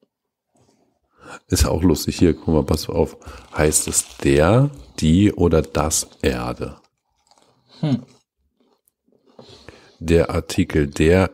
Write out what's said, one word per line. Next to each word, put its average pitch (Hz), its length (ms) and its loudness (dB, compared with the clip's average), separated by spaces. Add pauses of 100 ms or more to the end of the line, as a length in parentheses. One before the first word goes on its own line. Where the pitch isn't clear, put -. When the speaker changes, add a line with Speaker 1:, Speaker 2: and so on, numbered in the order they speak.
(1500)
Speaker 1:
Ist 80 180 0
auch 82 160 -2
lustig. 82 360 0
Hier, 82 160 2
guck - 140 -10
mal, 76 160 2
pass 76 240 -4
auf. - 280 -4 (400)
Heißt 78 320 0
es - 300 -6
der, 87 520 2 (300)
die 90 320 4
oder 80 300 2
das - 460 -2 (140)
Erde? 62 580 -6 (1000)
Speaker 2:
Hm. 147 240 -4 (1900)
Speaker 1:
Der 82 320 2
Artikel 82 560 -2
der 85 480 2